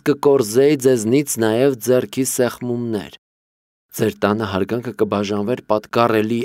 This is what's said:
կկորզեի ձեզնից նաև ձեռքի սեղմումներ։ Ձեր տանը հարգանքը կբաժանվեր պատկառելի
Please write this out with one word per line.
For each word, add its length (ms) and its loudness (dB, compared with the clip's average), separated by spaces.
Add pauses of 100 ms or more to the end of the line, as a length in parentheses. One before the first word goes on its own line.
կկորզեի 720 2
ձեզնից 580 2
նաև 440 0
ձեռքի 460 0
սեղմումներ։ 920 -4 (800)
Ձեր 200 0
տանը 320 0
հարգանքը 480 -4
կբաժանվեր 720 -2
պատկառելի 800 0